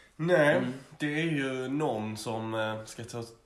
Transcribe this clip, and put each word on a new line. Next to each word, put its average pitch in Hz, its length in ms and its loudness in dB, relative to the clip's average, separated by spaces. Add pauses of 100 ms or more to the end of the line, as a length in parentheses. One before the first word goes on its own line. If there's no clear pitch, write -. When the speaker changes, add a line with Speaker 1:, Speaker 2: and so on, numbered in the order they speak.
(160)
Speaker 1:
Nej, 156 400 6
Speaker 2:
Mm. 127 160 0 (260)
Speaker 1:
det 151 80 -2 (140)
är 165 40 0
ju 131 440 -2
någon 117 480 -2
som, 113 380 -4
eh, 110 300 -2
ska - 200 -12
ta, 117 200 -8 (220)